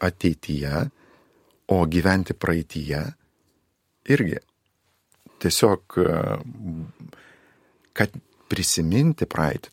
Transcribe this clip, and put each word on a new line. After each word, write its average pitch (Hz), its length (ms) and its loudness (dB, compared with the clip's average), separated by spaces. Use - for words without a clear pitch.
ateityje, 78 840 -2
o 90 160 4
gyventi 90 480 2
praeityje 78 680 -4
irgi. 120 300 0
Tiesiog, 110 640 2
e, 85 220 2
kad - 220 -2
prisiminti 95 800 2
praeitį, - 440 -2